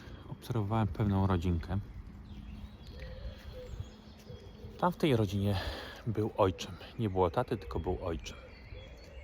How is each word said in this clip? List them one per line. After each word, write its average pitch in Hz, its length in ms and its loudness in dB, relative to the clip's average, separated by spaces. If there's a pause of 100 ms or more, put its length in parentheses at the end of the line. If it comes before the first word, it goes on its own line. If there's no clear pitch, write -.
(300)
obserwowałem 110 580 2
pewną 98 380 4
rodzinkę. 90 520 4 (3000)
Tam 175 120 6
w - 40 -4
tej 147 200 6
rodzinie 101 440 4 (460)
był 107 300 2
ojczym. 95 380 4 (240)
Nie 110 120 2
było 92 200 6
taty, 123 260 2
tylko - 240 -4
był 90 240 0
ojczym. 82 320 -4 (880)